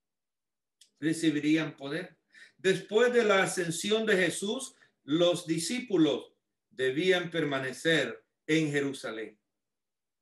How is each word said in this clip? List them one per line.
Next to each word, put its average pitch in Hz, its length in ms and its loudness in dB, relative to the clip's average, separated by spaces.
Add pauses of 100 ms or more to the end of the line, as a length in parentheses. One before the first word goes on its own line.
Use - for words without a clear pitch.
(1000)
Recibirían 151 760 0
poder. 156 420 -10 (400)
Después 202 560 2
de 233 100 4
la 196 200 4
ascensión 190 640 -2
de 208 120 4
Jesús, 196 580 -2 (280)
los 170 440 2
discípulos 165 840 0 (360)
debían 170 600 0
permanecer 139 920 -2 (220)
en 156 260 0
Jerusalén. 131 680 -6 (840)